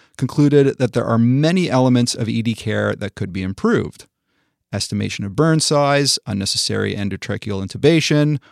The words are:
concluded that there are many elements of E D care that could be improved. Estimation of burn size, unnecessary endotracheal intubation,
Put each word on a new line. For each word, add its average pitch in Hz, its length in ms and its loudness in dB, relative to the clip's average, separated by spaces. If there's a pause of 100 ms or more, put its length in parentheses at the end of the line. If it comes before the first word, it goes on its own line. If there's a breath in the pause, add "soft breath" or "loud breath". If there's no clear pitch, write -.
(160 soft breath)
concluded 139 600 2
that 123 160 0
there 120 100 0
are 117 140 2
many 151 500 2
elements 127 460 2
of 113 120 -6
E 117 140 -4
D 113 140 -2
care 104 420 -2
that - 180 -10
could 98 200 -8
be 95 80 -4
improved. 98 640 -2 (640)
Estimation 101 540 -4
of 98 100 -10
burn 160 240 2
size, 143 640 2
unnecessary 101 720 -4
endotracheal 101 680 -6
intubation, 147 800 2 (120 soft breath)